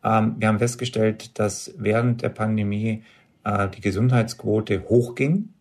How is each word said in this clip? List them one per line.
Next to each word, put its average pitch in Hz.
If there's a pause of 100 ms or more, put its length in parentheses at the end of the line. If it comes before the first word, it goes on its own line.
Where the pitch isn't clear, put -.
ähm, 110
wir 110
haben 107
festgestellt, 113
dass -
während 117
der 110
Pandemie, 107 (420)
äh, 101
die -
Gesundheitsquote 107
hochging. 135